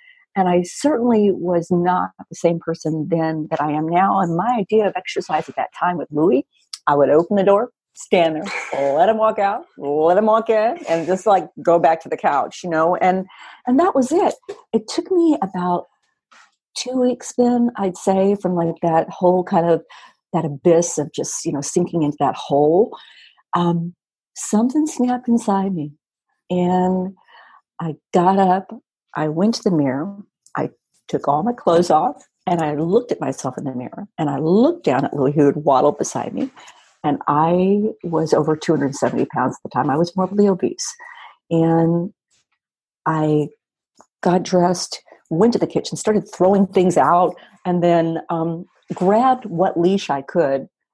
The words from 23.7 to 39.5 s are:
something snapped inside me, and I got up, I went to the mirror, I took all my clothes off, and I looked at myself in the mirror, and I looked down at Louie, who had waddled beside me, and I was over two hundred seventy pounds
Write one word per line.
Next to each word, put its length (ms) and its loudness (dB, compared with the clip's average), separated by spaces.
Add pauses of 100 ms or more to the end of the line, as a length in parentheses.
something 520 0
snapped 400 -2
inside 480 0
me, 160 -6 (580)
and 640 0 (640)
I 180 -8 (160)
got 260 4
up, 360 0 (400)
I 120 -4
went 280 0
to 80 -12
the 60 0
mirror, 480 -2 (400)
I 140 -4 (360)
took 200 -4
all 160 0
my 100 -2
clothes 380 2
off, 340 0 (220)
and 140 -2
I 120 -2
looked 380 0
at 100 -4
myself 380 -6
in 40 -10
the 120 -6
mirror, 320 -10 (100)
and 100 -2
I 120 -4
looked 440 2
down 220 0
at 80 -6
Louie, 180 0
who 140 4
had 120 2
waddled 420 2
beside 340 -6
me, 160 -6 (540)
and 240 -2
I 600 2 (140)
was 300 -2
over 220 2
two 160 -4
hundred 240 0
seventy 300 -2
pounds 300 -4